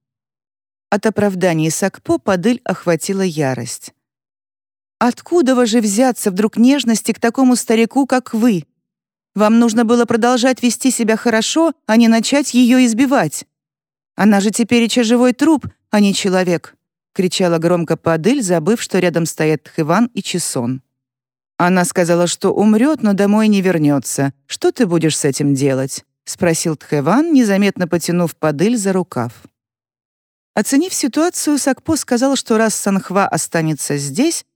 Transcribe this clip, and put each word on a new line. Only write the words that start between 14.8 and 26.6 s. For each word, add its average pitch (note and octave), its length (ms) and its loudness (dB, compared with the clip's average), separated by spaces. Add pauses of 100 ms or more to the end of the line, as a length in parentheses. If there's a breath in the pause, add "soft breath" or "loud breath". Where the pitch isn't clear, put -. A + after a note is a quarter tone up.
и A#3 200 0
живой A#3+ 280 2
труп, D4 360 0 (220)
а G#3+ 120 2
не G3+ 120 4
человек», F3+ 600 -2 (380)
кричала F3 460 0
громко E3+ 360 0
Падыль, E3 460 0
забыв, F3+ 400 0
что - 180 -4
рядом E3+ 260 0
стоят D#3 380 -2
Тхыван F3 500 -2
и G3 80 -8
Чесон. C3 600 -6 (760)
«Она F3+ 280 2
сказала, F3 420 0
что - 260 -2
умрёт, A3+ 480 2
но G#3 120 0
домой G3+ 340 2
не G3+ 140 2
вернётся. D3 720 0 (140)
Что - 260 -4
ты B3 120 0
будешь D#3+ 320 0
с - 60 -8
этим C#3+ 300 0
делать?» C3+ 500 -2 (220)
спросил E3 500 -2